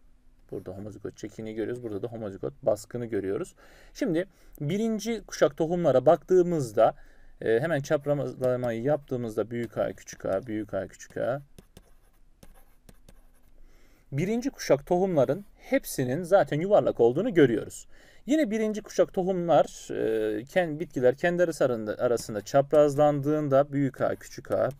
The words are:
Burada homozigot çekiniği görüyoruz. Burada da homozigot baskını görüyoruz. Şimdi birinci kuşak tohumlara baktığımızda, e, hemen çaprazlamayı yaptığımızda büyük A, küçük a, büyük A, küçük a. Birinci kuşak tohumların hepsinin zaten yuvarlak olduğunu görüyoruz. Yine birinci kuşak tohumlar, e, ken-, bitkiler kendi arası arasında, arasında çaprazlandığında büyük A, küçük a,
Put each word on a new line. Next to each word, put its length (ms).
Burada 200
homozigot 460
çekiniği 380
görüyoruz. 280
Burada 200
da 60
homozigot 440
baskını 440
görüyoruz. 480
Şimdi 320
birinci 640
kuşak 300
tohumlara 500
baktığımızda, 880
e, 200
hemen 200
çaprazlamayı 1000
yaptığımızda 680
büyük 280
A, 140
küçük 340
a, 200
büyük 280
A, 140
küçük 280
a. 260
Birinci 380
kuşak 360
tohumların 580
hepsinin 640
zaten 380
yuvarlak 400
olduğunu 340
görüyoruz. 520
Yine 240
birinci 320
kuşak 320
tohumlar, 760
e, 520
ken-, 380
bitkiler 360
kendi 260
arası 220
arasında, 340
arasında 420
çaprazlandığında 1300
büyük 280
A, 140
küçük 360
a, 180